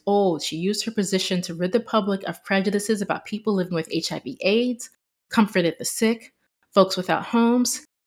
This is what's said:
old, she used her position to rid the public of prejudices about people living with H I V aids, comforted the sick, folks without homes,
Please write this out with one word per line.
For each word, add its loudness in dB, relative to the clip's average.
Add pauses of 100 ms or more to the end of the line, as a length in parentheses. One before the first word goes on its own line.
old, 2
she -6
used -2
her -8
position -2
to -8
rid -2
the 2
public -2
of -10
prejudices 0
about -4
people -4
living 0
with -2
H -4
I -6
V -12
aids, 0 (380)
comforted 2
the -10
sick, -2 (400)
folks 6
without 0
homes, 2 (220)